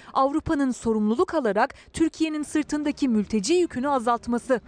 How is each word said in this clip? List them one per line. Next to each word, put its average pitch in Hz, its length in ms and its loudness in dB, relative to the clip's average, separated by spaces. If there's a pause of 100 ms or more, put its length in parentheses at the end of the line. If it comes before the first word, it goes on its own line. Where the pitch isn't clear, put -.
(140)
Avrupa'nın 277 560 0
sorumluluk 226 640 0
alarak 233 400 0 (180)
Türkiye'nin 320 500 0
sırtındaki 294 680 -2
mülteci 214 460 0
yükünü 320 340 0
azaltması. 240 800 0